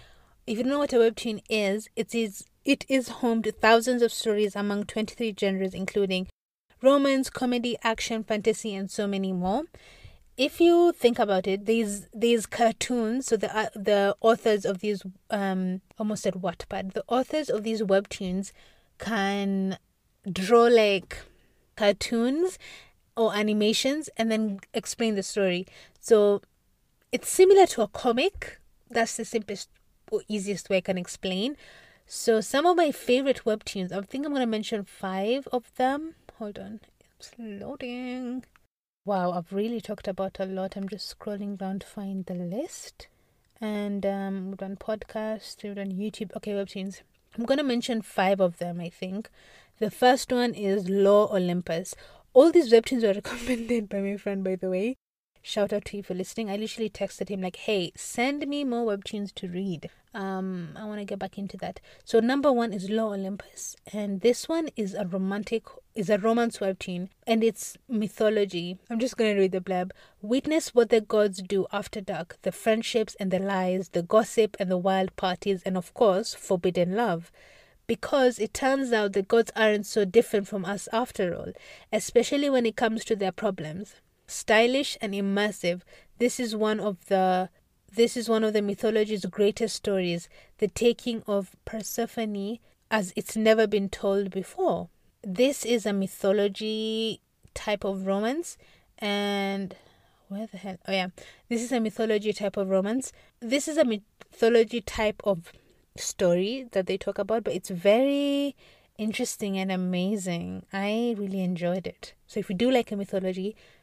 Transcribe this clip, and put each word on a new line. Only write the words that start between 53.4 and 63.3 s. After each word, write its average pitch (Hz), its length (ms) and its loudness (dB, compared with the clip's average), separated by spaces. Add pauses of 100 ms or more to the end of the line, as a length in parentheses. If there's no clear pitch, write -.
by 196 120 -4
my 202 160 -4
friend, 196 260 -4
by 190 120 -2
the 185 140 -4
way. 202 260 -2 (500)
Shout 202 280 -2
out 202 120 -2
to 208 120 -10
you 202 60 -8
for 190 100 -6
listening. 196 360 -6
I 196 60 -4
literally 214 340 -4
texted - 380 -8
him, 196 140 -6
like, 185 160 -6
"Hey, 190 400 -2
send 277 500 -4
me 285 160 -4
more 240 220 -2
webtoons 202 500 -6
to 185 140 -10
read. 175 400 -6 (240)
Um, 190 640 -6
I 214 80 -12
wanna 208 180 -8
get 196 160 -8
back 190 180 -10
into 196 200 -10
that." 180 240 -10 (240)
So 226 160 4
number 269 280 4
one 233 220 2
is 190 180 -6
Lore 214 260 0
Olympus. - 600 -10 (160)